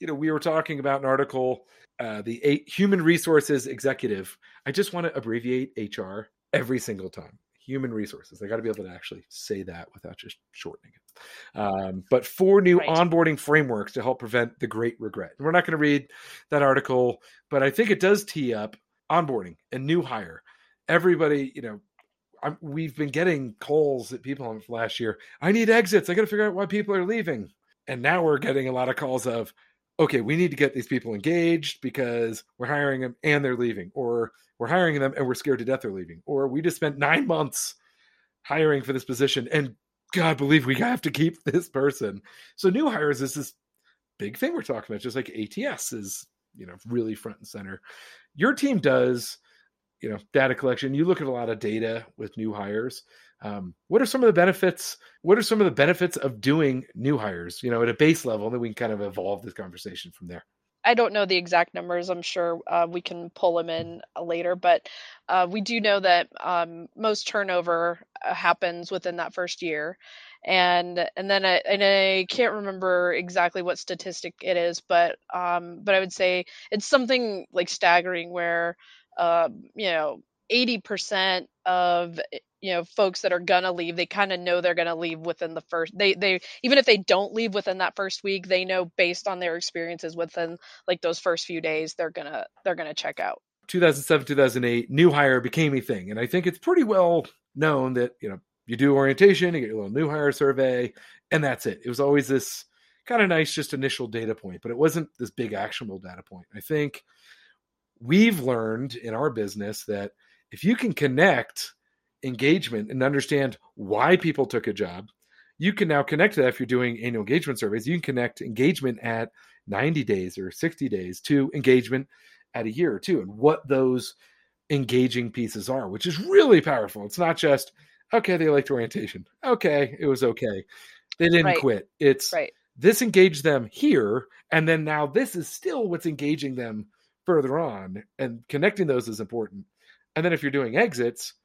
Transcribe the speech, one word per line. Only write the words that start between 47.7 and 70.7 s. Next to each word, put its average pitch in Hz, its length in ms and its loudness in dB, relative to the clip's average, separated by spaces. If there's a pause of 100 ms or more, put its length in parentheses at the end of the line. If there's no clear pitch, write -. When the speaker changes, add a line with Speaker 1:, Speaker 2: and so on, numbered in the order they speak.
Speaker 1:
Your 233 180 2
team 277 240 -2
does, 127 600 2 (600)
you 117 80 -8
know, 104 100 -8 (140)
data 131 220 4
collection. 131 400 -2
You 151 100 2
look 190 160 0
at 147 60 -6
a 131 60 -4
lot 120 160 -4
of 113 100 -4
data 110 480 -4 (100)
with 107 200 -12
new 110 160 -4
hires. 104 500 -6 (380)
Um, 101 340 -10 (140)
what 220 140 4
are 247 40 2
some 262 160 -2
of 240 40 6
the 220 60 8
benefits? 180 640 2 (260)
What 196 160 6
are 226 40 0
some 214 180 2
of 202 40 6
the 175 80 4
benefits 170 440 2
of 123 240 -4
doing 135 440 2 (100)
new 135 240 -2
hires, 87 440 -8
you 123 80 -2
know, 117 120 2
at 117 60 2
a 117 60 -2
base 156 300 4
level? 110 220 -4
And 117 80 -4
then 123 60 -4
we 117 80 -4
can 107 60 -10
kind 113 180 -4
of 101 80 -6
evolve 98 420 -6
this - 120 -16
conversation 90 560 -14
from - 180 -20
there. 87 160 -16 (400)
Speaker 2:
I 240 100 6
don't 226 180 0
know 208 120 0
the 185 120 0
exact 175 380 0
numbers. 175 340 -6
I'm 175 140 -6
sure, 170 460 -4
uh, 170 200 2
we 175 120 -6
can 170 300 -12
pull 170 280 0
'em 170 120 -4
in, 170 300 -8 (160)
uh, 170 60 -8
later, 170 340 -2
but, 180 320 2 (400)
uh, 180 220 4
we 214 100 -4
do 233 200 -2
know 202 200 4
that, 180 280 4 (120)
um, 170 560 -4
most 214 320 -2
turnover, 175 720 -2 (240)
uh, 175 100 -2
happens 175 560 0
within 175 260 -6
that 170 180 -8
first - 280 -6
year. 160 360 -6 (460)
And, 175 720 2